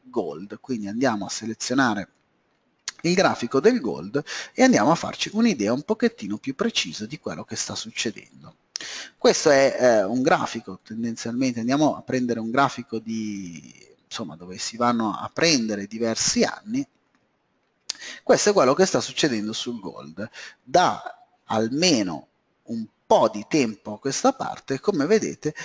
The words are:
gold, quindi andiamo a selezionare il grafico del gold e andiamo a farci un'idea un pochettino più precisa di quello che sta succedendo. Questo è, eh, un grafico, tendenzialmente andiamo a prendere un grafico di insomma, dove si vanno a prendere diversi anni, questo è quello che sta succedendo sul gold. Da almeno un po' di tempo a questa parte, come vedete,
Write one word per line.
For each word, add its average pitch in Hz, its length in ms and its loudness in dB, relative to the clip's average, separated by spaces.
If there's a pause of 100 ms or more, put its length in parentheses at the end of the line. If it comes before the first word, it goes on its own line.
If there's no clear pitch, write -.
gold, 92 580 -6
quindi 107 260 -6
andiamo 110 380 0
a - 40 -12
selezionare 113 800 -2 (920)
il 175 120 2
grafico 135 440 2
del 220 220 4
gold 104 420 -4 (300)
e 254 100 4
andiamo 160 280 6
a 170 40 6
farci - 380 -6
un'idea 156 400 2
un 143 80 -2
pochettino 127 560 -2
più 135 160 -8
precisa 107 540 -4
di 147 120 -12
quello - 240 -10
che - 120 -12
sta - 180 -8
succedendo. - 840 -10 (600)
Questo - 320 4
è, 135 300 6
eh, 117 240 6
un 120 180 0
grafico, 127 640 0
tendenzialmente 117 760 -4
andiamo 127 380 2
a - 60 -16
prendere 123 360 -2
un 110 120 -6
grafico 123 480 0
di 98 920 -8 (220)
insomma, 80 240 -10
dove 90 220 -14
si - 180 -8
vanno 117 420 0
a - 160 -10
prendere 113 540 0
diversi 113 560 -2
anni, 123 420 -4 (1400)
questo - 260 4
è 208 40 4
quello 143 200 6
che 185 120 6
sta 143 140 0
succedendo 110 540 -2
sul 120 260 -8
gold. 90 500 -12 (320)
Da 135 400 2 (440)
almeno 113 800 0 (360)
un 113 220 -6 (200)
po' 151 240 6
di 104 180 -6
tempo 117 460 0
a 107 60 -12
questa 139 340 0
parte, - 480 -8
come 147 240 0
vedete, 156 600 0